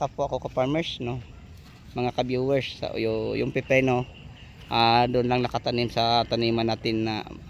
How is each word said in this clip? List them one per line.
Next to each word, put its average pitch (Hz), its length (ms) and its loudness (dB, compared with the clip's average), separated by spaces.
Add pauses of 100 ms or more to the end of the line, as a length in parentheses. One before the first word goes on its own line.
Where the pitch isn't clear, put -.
kapwa 139 240 -2
ko 131 160 -4
ka-farmers, 139 560 -2
no, 120 240 -6 (720)
mga 123 160 -2
ka-viewers, 127 720 -2
sa, - 160 -6
yo-, 110 400 -2
yung 123 160 -2
pepino, 131 480 2 (640)
ah, 117 400 4
doon 123 240 2
lang 123 160 2
nakatanim 120 480 -2
sa 117 320 4
taniman 117 400 2
natin 110 400 0
na, 110 160 -4 (260)